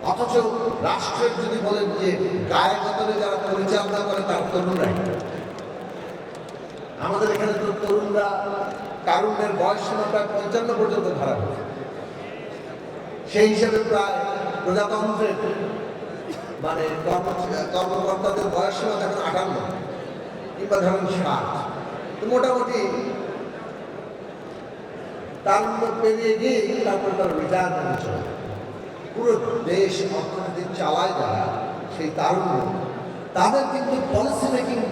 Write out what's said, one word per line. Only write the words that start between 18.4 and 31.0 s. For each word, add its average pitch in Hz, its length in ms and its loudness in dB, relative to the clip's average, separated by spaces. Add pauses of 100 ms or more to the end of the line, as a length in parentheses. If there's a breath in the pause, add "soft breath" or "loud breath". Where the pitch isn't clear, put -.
বয়স 196 240 2
সীমা 214 160 0 (120)
এখন - 220 0
আটান্ন 185 280 0 (1000)
কিংবা 196 280 0
ধরেন 190 220 2 (120)
ষাট, 143 280 0 (720)
তো - 40 -4 (100)
মোটামুটি 247 460 4 (2750)
তারুণ্য 220 380 4 (200)
পেরিয়ে 220 380 6
গিয়ে 247 180 4 (280)
তারপর 196 320 2
তার 180 120 4 (100)
রিটায়ারমেন্টে 180 640 2
চলে - 200 -2
যায়। - 140 -6 (760)
পুরো 233 180 4 (380)
দেশ 185 240 4 (240)
অর্থনীতি 180 440 -4 (160)
চালায় 175 420 2